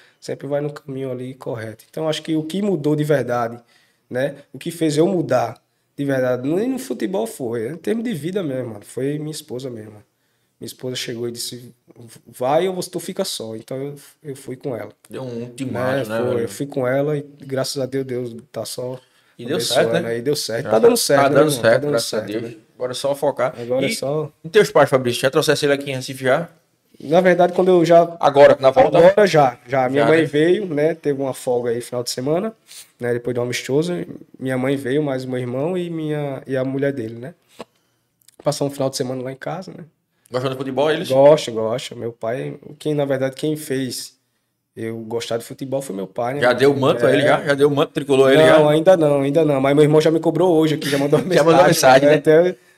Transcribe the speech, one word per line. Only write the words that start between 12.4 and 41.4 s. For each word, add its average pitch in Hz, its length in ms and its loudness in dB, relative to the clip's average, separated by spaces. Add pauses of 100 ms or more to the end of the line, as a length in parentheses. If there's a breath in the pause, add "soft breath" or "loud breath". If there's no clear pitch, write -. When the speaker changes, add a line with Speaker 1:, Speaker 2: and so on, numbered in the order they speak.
Speaker 1:
ou 190 60 -4
você, 180 160 -8
tu 175 100 -10
fica 170 240 -8
só." 113 320 -8
Então 120 220 -10
eu, 143 180 -10 (280)
eu 139 120 -12
fui 127 220 -14
com 131 180 -8
ela. 104 140 -12 (200)
Speaker 2:
Deu 127 120 -12
um 120 220 -10
ultimato, 123 520 -6
Speaker 1:
É, 131 140 -4
Speaker 2:
né, 113 80 -4
Speaker 1:
foi. 120 100 -2
Speaker 2:
velho? 120 120 -2
Speaker 1:
Eu - 100 -6
fui - 160 -8
com 131 220 -4
ela 143 300 0
e 139 40 -6 (180)
graças 135 420 -6
a 127 40 -2
Deus 135 200 -6
Deus 123 300 -8 (160)
tá 110 140 -10
só 127 340 -10 (380)
Speaker 2:
E 120 80 -14
deu 135 160 -4
certo, 123 180 0 (100)
Speaker 1:
abençoando 117 180 -2
Speaker 2:
né? 117 80 -4
Speaker 1:
aí. 120 60 -6
Deu 139 140 0
certo. 113 280 -6
Speaker 2:
Graças 107 80 -4 (100)
Speaker 1:
Tá 233 60 6
dando 247 60 8
Speaker 2:
a, 233 40 0
Speaker 1:
certo, 139 240 2
Speaker 2:
tá 139 80 4
Speaker 1:
né, 147 60 2
Speaker 2:
dando 151 140 6
Speaker 1:
irmão? 127 120 -4
Speaker 2:
certo, 113 120 6
Speaker 1:
Tá 131 60 4
dando 147 120 -2
Speaker 2:
graças 120 220 -2
a 113 40 -4
Speaker 1:
certo, 98 140 -6
Speaker 2:
Deus. 113 120 -6
Speaker 1:
né? 117 120 -14 (200)
Speaker 2:
Agora 127 160 -8
é 123 40 -10
só 139 200 -4
focar. 131 420 -2
Speaker 1:
Agora 123 280 -2
é 135 40 -2
Speaker 2:
E, 226 60 -4
Speaker 1:
só 147 360 -6 (120)
Speaker 2:
e 160 60 -14
teus 202 220 4
pais, 139 180 4
Fabrício? 123 320 0
Já 139 80 2
trouxesse 147 360 2
ele 143 80 2
aqui 139 180 -4
em 131 40 -6
Recife 131 300 -10
já? 156 240 2 (480)
Speaker 1:
Na 160 220 2
verdade, 180 320 4
quando 185 160 2
eu 180 160 6
já 170 380 6
Speaker 2:
Agora, 139 360 8
na 135 140 4
volta? - 260 4
Speaker 1:
Agora 190 300 6
já, 147 300 2 (100)
já. 127 220 0
Minha 139 140 2
Speaker 2:
Já, - 60 4
Speaker 1:
mãe 160 120 6
Speaker 2:
né? 151 40 2
Speaker 1:
veio, 165 400 2
né? 156 300 0
Teve 143 260 -4
uma 131 120 -4
folga 123 360 -2
aí 120 120 -2
final 123 200 -8
de - 80 -8
semana, 170 460 -4 (420 loud breath)
né? 120 140 -4
Depois 120 240 -4
do 123 60 -2
amistoso, 131 500 -2 (480)
minha 131 180 -4
mãe 131 200 -2
veio, 135 260 -2
mais 131 220 -6
o 127 40 -10
meu 127 80 -6
irmão 135 400 -6
e 175 120 -6
minha, 151 580 -6
e 131 80 -4
a 131 80 -2
mulher 135 300 -2
dele, 117 220 -8
né? 127 180 -16 (1120 loud breath)
Passar 147 220 -2
um 139 40 -4
final 135 200 -4
de - 80 -8
semana 127 260 -6
lá 131 80 -10
em 135 40 -14
casa, 170 400 -12
né? 170 100 -18 (460)
Speaker 2:
Gostam 131 200 -2
de 131 60 -8
futebol, 135 340 -2
eles? 160 180 -4
Speaker 1:
Gosta, 139 420 6